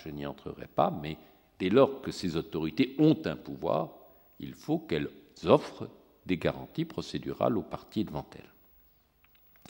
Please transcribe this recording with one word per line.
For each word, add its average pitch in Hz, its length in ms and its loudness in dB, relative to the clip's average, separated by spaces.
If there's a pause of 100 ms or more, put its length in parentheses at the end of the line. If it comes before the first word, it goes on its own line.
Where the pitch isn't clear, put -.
je 80 60 -12
n'y 73 160 -8
entrerai - 420 -10
pas, - 340 2
mais 78 160 -6 (420)
dès 95 80 0
lors 120 340 6
que - 100 -6
ces 82 260 -4
autorités 80 600 0
ont 151 260 8
un 80 100 -2
pouvoir, - 540 -2 (500)
il 67 140 -10
faut 156 260 -4
qu'elles 73 300 -4 (340)
offrent 110 460 4 (360)
des 90 120 0
garanties 73 480 -4
procédurales 71 720 -2
aux 87 60 -2
parties - 420 -6
devant 73 280 -8
elles. - 200 -18 (1160)